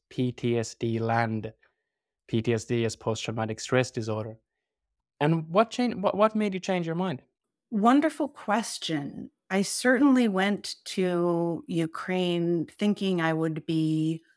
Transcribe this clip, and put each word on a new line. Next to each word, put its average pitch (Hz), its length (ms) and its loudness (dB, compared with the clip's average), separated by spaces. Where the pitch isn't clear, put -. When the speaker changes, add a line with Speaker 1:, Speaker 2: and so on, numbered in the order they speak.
Speaker 1:
P 127 240 -2
T 117 260 0
S - 160 -6
D 113 240 -2
Land, 113 540 0
P 113 140 0
T 117 120 0
S 110 120 -2
D 117 200 0
as 107 100 -4
post-traumatic 113 640 -4
stress 127 300 0
disorder. 110 480 -6
And 160 280 2
what 214 220 2
changed? 247 300 -2
What, 190 140 0
what 214 200 2
made 208 180 0
you 185 60 -6
change 180 260 -2
your 165 100 -4
mind? 170 280 -4
Speaker 2:
Wonderful 269 560 4
question. - 1040 -4
I 190 140 0
certainly 254 680 4
went 190 460 -2
to 175 840 0
Ukraine 170 1000 0
thinking 196 520 0
I 160 140 2
would 160 320 -2
be 160 580 0